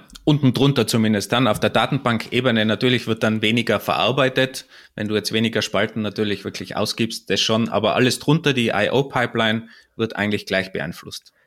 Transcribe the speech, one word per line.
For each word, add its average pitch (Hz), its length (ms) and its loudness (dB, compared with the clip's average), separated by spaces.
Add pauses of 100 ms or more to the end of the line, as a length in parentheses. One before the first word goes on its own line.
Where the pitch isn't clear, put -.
(240)
unten 143 280 4
drunter 135 340 2
zumindest. 110 460 0
Dann 123 140 2
auf 104 120 2
der 104 120 2
Datenbankebene 117 960 0
natürlich 113 420 0
wird 110 160 -2
dann 110 200 0
weniger 113 380 2
verarbeitet. 131 840 0 (280)
Wenn 107 140 -6
du 107 60 -2
jetzt 104 180 -2
weniger 113 300 0
Spalten 110 400 -2
natürlich 104 420 -4
wirklich 95 320 -10
ausgibst, 110 540 -4
das 95 100 0
schon. 113 300 0
Aber 101 240 0
alles 123 240 2
drunter, 151 340 2
die 120 160 0
I-O-Pipeline, 113 1000 0 (280)
wird 113 200 -4
eigentlich 101 300 -2
gleich 95 260 -2
beeinflusst. - 600 -10 (140)